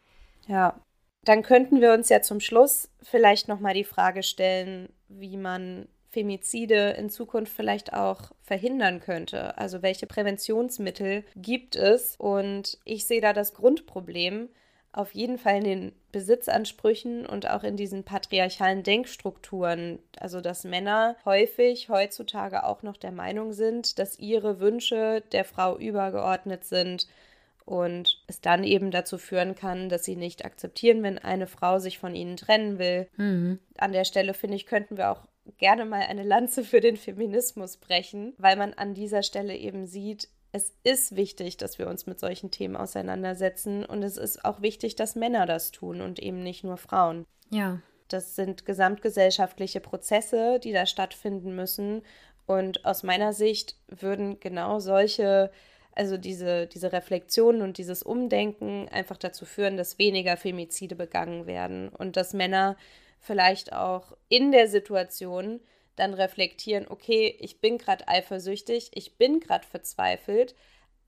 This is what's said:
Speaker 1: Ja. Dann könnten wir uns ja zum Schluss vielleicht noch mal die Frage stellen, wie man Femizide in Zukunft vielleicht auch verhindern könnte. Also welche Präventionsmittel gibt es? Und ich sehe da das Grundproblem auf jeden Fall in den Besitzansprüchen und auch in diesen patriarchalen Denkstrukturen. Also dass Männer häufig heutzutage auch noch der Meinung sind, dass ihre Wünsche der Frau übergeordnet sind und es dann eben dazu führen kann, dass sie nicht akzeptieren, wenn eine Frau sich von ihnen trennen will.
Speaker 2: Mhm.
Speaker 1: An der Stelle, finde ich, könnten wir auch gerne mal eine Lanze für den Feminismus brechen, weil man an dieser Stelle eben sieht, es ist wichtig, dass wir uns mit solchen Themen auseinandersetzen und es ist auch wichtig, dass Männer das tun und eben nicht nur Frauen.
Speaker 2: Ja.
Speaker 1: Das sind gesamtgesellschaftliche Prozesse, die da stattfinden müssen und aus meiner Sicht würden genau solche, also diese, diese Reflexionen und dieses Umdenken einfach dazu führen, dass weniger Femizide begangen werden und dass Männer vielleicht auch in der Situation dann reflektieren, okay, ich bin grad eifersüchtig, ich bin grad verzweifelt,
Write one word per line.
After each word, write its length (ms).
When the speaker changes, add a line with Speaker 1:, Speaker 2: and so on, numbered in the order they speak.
Speaker 1:
Ja. 320
Dann 160
könnten 400
wir 120
uns 160
ja 120
zum 180
Schluss 520
vielleicht 460
noch 120
mal 140
die 100
Frage 400
stellen, 640
wie 280
man 500
Femizide 760
in 180
Zukunft 420
vielleicht 420
auch 380
verhindern 600
könnte. 560
Also 240
welche 260
Präventionsmittel 1200
gibt 400
es? 420
Und 680
ich 200
sehe 140
da 140
das 200
Grundproblem 920
auf 200
jeden 240
Fall 200
in 80
den 260
Besitzansprüchen 1120
und 240
auch 140
in 120
diesen 300
patriarchalen 800
Denkstrukturen. 1160
Also 220
dass 240
Männer 640
häufig 640
heutzutage 720
auch 180
noch 140
der 160
Meinung 400
sind, 480
dass 180
ihre 440
Wünsche 600
der 100
Frau 340
übergeordnet 840
sind 440
und 640
es 120
dann 240
eben 280
dazu 260
führen 380
kann, 340
dass 160
sie 100
nicht 300
akzeptieren, 580
wenn 140
eine 300
Frau 320
sich 200
von 160
ihnen 220
trennen 420
will. 380
Speaker 2:
Mhm. 420
Speaker 1:
An 140
der 140
Stelle, 280
finde 220
ich, 100
könnten 300
wir 160
auch 140
gerne 280
mal 160
eine 220
Lanze 400
für 160
den 180
Feminismus 800
brechen, 600
weil 180
man 180
an 200
dieser 300
Stelle 320
eben 320
sieht, 420
es 220
ist 320
wichtig, 420
dass 220
wir 80
uns 180
mit 140
solchen 300
Themen 280
auseinandersetzen 1080
und 200
es 120
ist 300
auch 160
wichtig, 340
dass 200
Männer 300
das 260
tun 300
und 180
eben 240
nicht 200
nur 140
Frauen. 480
Speaker 2:
Ja. 300
Speaker 1:
Das 280
sind 300
gesamtgesellschaftliche 1160
Prozesse, 800
die 120
da 140
stattfinden 720
müssen 480
und 400
aus 180
meiner 300
Sicht 420
würden 520
genau 400
solche, 720
also 240
diese, 500
diese 260
Reflexionen 680
und 160
dieses 240
Umdenken 880
einfach 280
dazu 280
führen, 300
dass 240
weniger 380
Femizide 580
begangen 520
werden 420
und 260
dass 180
Männer 440
vielleicht 540
auch 420
in 220
der 160
Situation 920
dann 180
reflektieren, 760
okay, 520
ich 220
bin 160
grad 300
eifersüchtig, 880
ich 240
bin 220
grad 260
verzweifelt, 880